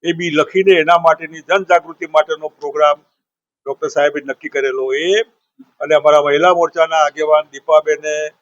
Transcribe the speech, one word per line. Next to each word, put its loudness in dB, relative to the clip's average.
એ -4
બી -6
લખીને 2
એના 4
માટેની -2
જનજાગૃતિ -2
માટેનો -2
પ્રોગ્રામ -2
ડૉક્ટર -8
સાહેબે -2
નક્કી -12
કરેલો -6
એ -2
અને -2
અમારા 4
મહિલા 2
મોરચાના -2
આગેવાન 0
દીપાબેને -2